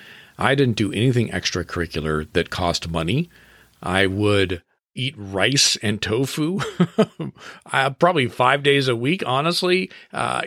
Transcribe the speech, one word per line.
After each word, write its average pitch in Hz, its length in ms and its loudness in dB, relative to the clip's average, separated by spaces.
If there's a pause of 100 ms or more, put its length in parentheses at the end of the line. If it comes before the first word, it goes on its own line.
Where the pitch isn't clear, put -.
(360)
I 127 200 2
didn't 127 200 2
do 107 160 0
anything 120 360 2
extracurricular 80 1040 -4
that 85 180 0
cost 87 380 -2
money. 85 420 -2 (500)
I 95 280 0
would 98 540 0 (320)
eat 131 220 -6
rice 101 640 0
and 104 200 -2
tofu, 139 560 -2 (560)
<laughs> - 580 -14
uh, 135 180 2
probably 160 360 2
five 131 380 2
days 139 240 4
a 120 80 2
week, 143 280 -2
honestly. 175 640 0 (220)
Uh, 123 340 -2